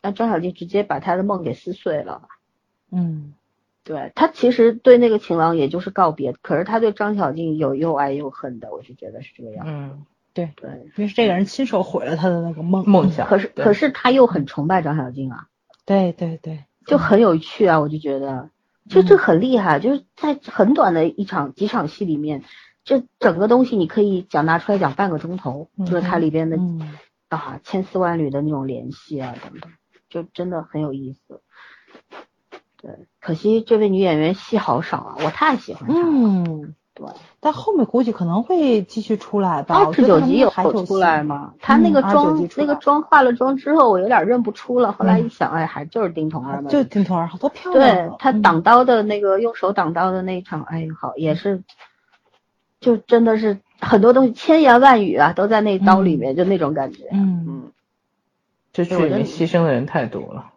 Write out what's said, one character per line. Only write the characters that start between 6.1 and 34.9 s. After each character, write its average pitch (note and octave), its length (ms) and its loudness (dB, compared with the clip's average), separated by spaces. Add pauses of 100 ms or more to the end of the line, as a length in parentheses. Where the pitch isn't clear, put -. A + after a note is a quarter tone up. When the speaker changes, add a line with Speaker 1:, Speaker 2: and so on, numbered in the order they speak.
Speaker 1:
别， C#3 300 -6
可 - 160 -4
是 E3+ 80 -2
他 A3 160 -2
对 A3 120 0
张 G#3 240 -4
小 E3 160 -2
静 D#3+ 260 -6
有 C#3 160 -2
又 D#3 200 -2
爱 C#3 180 -2
又 C#3+ 180 -8
恨 B2+ 280 -14
的， A2 140 -16
我 D#2 100 -14
是 B2+ 120 -20
觉 - 160 -18
得 A2+ 100 -18
是 - 160 -20
这 C#3+ 60 -20
个 A2+ 80 -18
样 D#3+ 160 -14
子。 D#3 60 -10
Speaker 3:
嗯。 C#3+ 340 -14 (260)
Speaker 2:
对， E3+ 240 -8
Speaker 1:
对。 - 140 -18 (260)
Speaker 2:
因 G#3 80 -4
为 G#3 40 -4
是 G3 60 -10
这 A#3 120 0
个 F#3+ 80 2
人 F#3+ 100 0
亲 C4 220 -6
手 G3 160 -2
毁 F3 240 -6
了 D#3 100 -4
他 E3 120 0
的 F3 120 -2
那 E3+ 120 -6
个 D#3 100 -10
梦。 F#3 260 -2
Speaker 3:
梦 F#3 220 4
想。 D3+ 160 -4
Speaker 1:
可 F#3 120 4
是， - 100 -4
Speaker 3:
对。 - 160 -6
Speaker 1:
可 G#3 100 6
是 C#4+ 160 0
他 - 200 0
又 C4 160 6
很 F3 200 -2
崇 D3 200 -6
拜 F#3 140 0
张 D#3 160 -4
小 C3 140 -6
静 C3 200 -10
啊。 B2 180 -18 (360)
Speaker 2:
对， F#3+ 280 0
对， E3 280 -8
对。 D#3 240 -14 (220)
Speaker 1:
就 - 100 2
很 F3+ 240 4
有 F#3+ 160 4
趣 D#3+ 300 -2
啊， E3 100 4
Speaker 2:
嗯。 D#3 60 2
Speaker 1:
我 D3+ 80 -2
就 D#3 80 -6
觉 C#3+ 200 -6
得， C#3 140 -6
Speaker 2:
嗯。 C3 180 -10 (380)
Speaker 1:
就 F#3 140 4
这 E4+ 160 6
很 E3+ 240 2
厉 B3+ 160 2
害， E3+ 200 2
就 A3+ 160 0
是 C4+ 100 -8 (120)
在 D4 300 -4
很 A3 260 2
短 A#3 220 2
的 D#3+ 120 2
一 G3 200 -4
场， D3 260 -6
几 G3+ 140 -6
场 G3+ 220 -4
戏 G3 180 -8
里 D#3 100 -2
面， D3 280 -6 (400)
这 C4 180 0 (160)
整 F3 200 2
个 G3+ 100 0
东 B3 180 4
西 B3 100 -4
你 F3 100 0
可 F#3 140 -2
以 G3 220 0
讲， D#3 240 -2
拿 E3 120 2
出 G#3 140 -4
来 G3+ 60 0
讲 D3+ 160 0
半 G3+ 160 -2
个 D#3+ 80 -6
钟 E3+ 180 -10
头， D3 400 -10
Speaker 3:
嗯。 F#3+ 80 -6
Speaker 1:
就 F3+ 120 -2
是 E3+ 40 -2
它 F3+ 160 -2
里 D#3+ 140 0
边 D#3+ 180 -2
的， E3 80 -4
Speaker 2:
嗯。 E3 400 -6 (320)
Speaker 1:
啊， D#3 360 -10
千 F#3+ 200 -6
丝 - 140 -8
万 E3+ 200 -2
缕 D#3 100 -2
的 C#3 140 -4
那 D3+ 80 -4
种 C#3 160 -6
联 B2 240 -10
系 C#3 300 -12
啊 B2+ 220 -10
等 - 180 -20
等， E3 100 -20 (380)
就 E3+ 140 -12
真 F3+ 280 -10
的 E3 140 -8
很 D#3 180 -8
有 D3 100 -6
意 C3+ 200 -10
思。 - 280 -20 (1400)
对， - 80 -18 (300)
可 E3+ 140 -6
惜 A3 260 0
这 A3+ 180 2
位 G#3 100 2
女 F#3+ 100 0
演 F3+ 200 2
员 D#3+ 160 0
戏 - 240 -6
好 C3+ 220 -2
少 D#3+ 180 -6